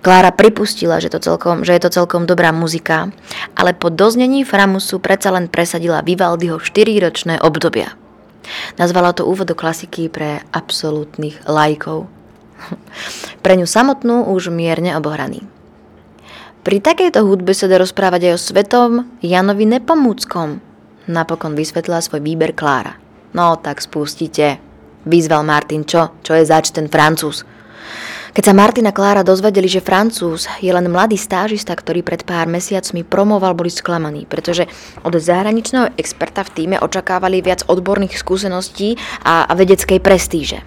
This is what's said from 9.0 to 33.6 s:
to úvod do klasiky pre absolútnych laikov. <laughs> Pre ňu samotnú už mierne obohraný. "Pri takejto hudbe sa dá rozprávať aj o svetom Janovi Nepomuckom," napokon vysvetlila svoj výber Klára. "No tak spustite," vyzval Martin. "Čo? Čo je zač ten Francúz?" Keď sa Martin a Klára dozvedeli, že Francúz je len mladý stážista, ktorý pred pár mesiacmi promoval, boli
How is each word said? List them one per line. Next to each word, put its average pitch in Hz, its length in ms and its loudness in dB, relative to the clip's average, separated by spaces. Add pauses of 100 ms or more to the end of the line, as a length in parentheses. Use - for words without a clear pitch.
to 175 160 -2
úvod 190 160 -2
do 175 80 -4
klasiky 160 560 -6
pre 151 400 -8
absolútnych 151 960 -6
laikov. 156 640 -2 (520)
<laughs> - 840 -16
Pre 190 80 6
ňu 175 160 2
samotnú 240 640 2
už 185 160 -2
mierne 165 480 -2
obohraný. 151 480 -6 (1200)
"Pri 196 160 0
takejto 330 400 2
hudbe 190 320 2
sa 190 160 0
dá 185 80 6
rozprávať 180 540 2
aj - 20 2
o 175 80 -2
svetom 233 500 2 (300)
Janovi 196 480 2
Nepomuckom," 233 880 0 (480)
napokon 165 480 -4
vysvetlila 165 480 -4
svoj 147 240 -6
výber 160 320 -2
Klára. 135 400 -2 (400)
"No 170 240 2
tak 143 160 -8
spustite," 151 800 -4 (480)
vyzval 160 400 2
Martin. 151 400 -2
"Čo? 165 400 0
Čo 160 80 0
je 160 160 4
zač 160 240 2
ten 156 160 -4
Francúz?" 156 560 0 (840)
Keď - 160 4
sa 196 80 8
Martin 214 320 4
a 202 80 -2
Klára 196 320 4
dozvedeli, 190 400 2
že 185 160 0
Francúz 185 640 0 (160)
je 185 80 0
len 180 160 2
mladý 190 320 2
stážista, 202 560 -4
ktorý 170 240 -4
pred 170 240 -6
pár 170 240 -4
mesiacmi 175 560 -4
promoval, 190 480 2
boli 170 160 -2